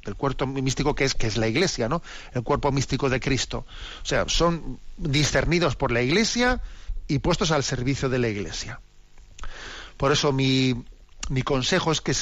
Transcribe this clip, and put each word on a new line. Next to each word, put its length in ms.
del 100
cuerpo 320
místico 480
que 80
es, 100
que 140
es 80
la 140
Iglesia, 400
¿no? 120
El 100
cuerpo 280
místico 380
de 100
Cristo. 460
O 40
sea, 240
son 500
discernidos 800
por 160
la 100
Iglesia 600
y 100
puestos 320
al 120
servicio 440
de 120
la 100
Iglesia. 500
Por 160
eso 180
mi, 540
mi 140
consejo 500
es 80
que, 220